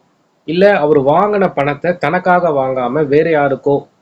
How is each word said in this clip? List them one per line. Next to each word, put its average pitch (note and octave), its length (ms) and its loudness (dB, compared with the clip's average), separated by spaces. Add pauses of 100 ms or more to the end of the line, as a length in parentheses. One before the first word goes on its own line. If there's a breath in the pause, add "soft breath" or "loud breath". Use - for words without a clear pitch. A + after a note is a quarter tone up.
(440)
இல்ல F#3 340 2
அவர் D3 220 2
வாங்கின F#3 540 0
பணத்தை C#3+ 440 -4
தனக்காக F3+ 500 0
வாங்காம C3 580 -2
வேற D3+ 240 0
யாருக்கோ C#3+ 560 -2 (160)